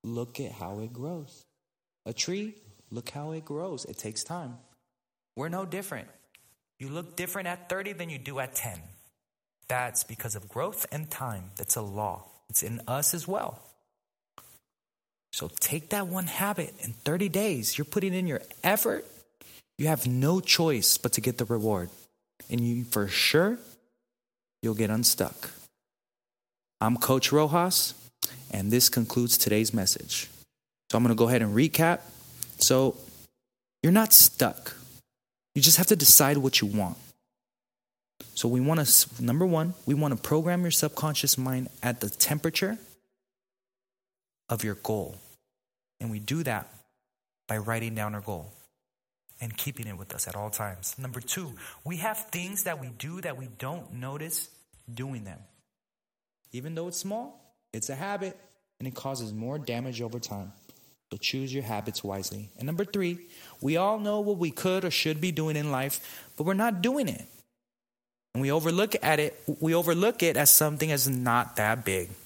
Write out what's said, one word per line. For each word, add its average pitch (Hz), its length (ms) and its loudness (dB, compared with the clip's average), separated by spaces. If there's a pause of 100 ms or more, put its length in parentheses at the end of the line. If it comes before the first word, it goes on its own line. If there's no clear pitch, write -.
look 117 360 -8
at 117 120 -8
how 98 280 -10
it 113 120 -10
grows. 143 500 -12 (640)
A 131 60 -8
tree, 208 420 -6 (360)
look 117 200 -10
how 147 220 -10
it 160 120 -10
grows. 156 400 -8
It - 140 -14
takes - 260 -8
time. 156 320 -10 (800)
We're 143 120 -6
no 185 160 -4
different. 180 440 -8 (720)
You 135 120 -10
look 165 260 -10
different 180 320 -6
at 175 200 -8
thirty 196 240 -4
than 170 160 -10
you 143 100 -10
do 131 200 -10
at 131 160 -6
ten. 95 260 -6 (880)
That's 123 360 -2
because 110 320 -8
of 101 120 -12
growth - 440 -6
and 151 180 -8
time. 98 460 -8
That's - 200 -4
a 113 60 -6
law. 101 440 -6 (240)
It's - 120 0
in 113 240 -8
us 139 280 0
as 160 120 -8
well. - 340 -6 (1700)
So - 180 -6 (100)
take 156 300 -2
that 202 160 -2
one 180 200 -4
habit 190 540 -4
in 117 120 -10
thirty 180 380 -2
days. 180 480 -2
You're 147 80 -4
putting 190 280 -2
in 185 120 -2
your 143 160 -2 (200)
effort. 202 440 2 (680)
You 147 120 0
have 151 200 0
no 139 320 2
choice 160 580 2
but - 140 -2
to - 80 0
get 120 180 -2
the 123 60 0
reward. 104 460 0 (600)
And 117 100 0
you, 120 240 0
for 104 220 0
sure, 185 520 2 (1040)
you'll 113 120 0
get 107 160 0
unstuck. - 600 0 (1300)
I'm 117 160 2
Coach 131 340 2
Rojas, 156 640 2 (560)
and 104 220 0
this 123 160 6
concludes 120 500 2
today's 107 340 4
message. - 560 0 (640)
So 117 60 4
I'm 120 80 6
gonna 117 100 6
go 117 140 6
ahead 123 140 4
and 104 120 2
recap. 160 460 4 (580)
So 131 380 4 (840)
you're 165 100 6
not 214 200 8
stuck. - 600 6 (800)
You 143 80 4
just 160 140 10
have 175 120 4
to 214 80 8
decide 143 420 10
what 131 220 4
you 107 60 2
want. 101 300 0 (1400)
So - 140 0
we 127 120 2
wanna 151 220 4
s-, - 380 4
number 127 260 2
one, 170 280 2 (120)
we 147 80 2
wanna 147 220 2
program 170 460 2
your 170 100 2
subconscious - 640 2
mind 127 300 -2 (160)
at 123 160 0
the 104 100 -4
temperature 175 680 0 (1700)
of 110 160 -4
your 104 100 -2
goal. 95 440 -4 (840)
And 113 100 -6
we 107 80 -4
do 127 260 -4
that 110 240 -4 (800)
by 110 120 -4
writing 113 360 -4
down 107 220 -4
our 101 40 -8
goal. 98 320 -10 (880)
And 113 160 -8
keeping 117 300 -8
it 101 100 -10
with 95 180 -12
us - 120 -6
at 95 100 -10
all 104 140 -6
times. 98 480 -8
Number 127 220 -10
two, 165 340 -8 (300)
we 165 140 -8
have 214 320 -6
things 185 340 -6
that 160 160 -4
we 127 80 -10
do 151 320 -10
that 156 160 -8
we 131 120 -12 (100)
don't 135 360 -10
notice 143 560 -8 (420)
doing 123 320 -8
them. 92 160 -14 (1120)
Even 139 220 -10
though 170 140 -6
it's 175 100 -8
small, 226 560 -10 (180)
it's 113 160 -6
a 139 60 -6
habit, 185 440 -6 (400)
and 127 100 -8
it 123 60 -10
causes 123 380 -8
more 120 260 -6
damage 123 420 -6
over 120 180 -6
time. 101 340 -10 (580)
So 104 80 -10
choose 135 340 -4
your 135 100 -4
habits 107 420 -4
wisely. 101 540 -8
And 123 80 -6
number 170 180 -2
three, 175 440 -4 (320)
we 147 160 2
all 202 220 4
know 208 220 0
what 202 180 0
we 165 120 0
could 185 340 0
or 170 60 0
should 156 300 0
be 180 120 0
doing 156 240 0
in 147 140 -2
life, 135 300 -2 (360)
but 151 80 -4
we're 190 100 2
not 202 280 2
doing 254 260 2
it. - 180 -8 (1080)
And 127 80 -2
we 139 100 0
overlook 165 500 2
at 151 160 4
it, 151 220 -2 (200)
we 160 140 2
overlook 175 480 2
it 160 140 4
as 147 140 6
something 151 420 4
as 135 160 0
not 123 480 0
that 113 280 0
big. 95 260 -2 (160)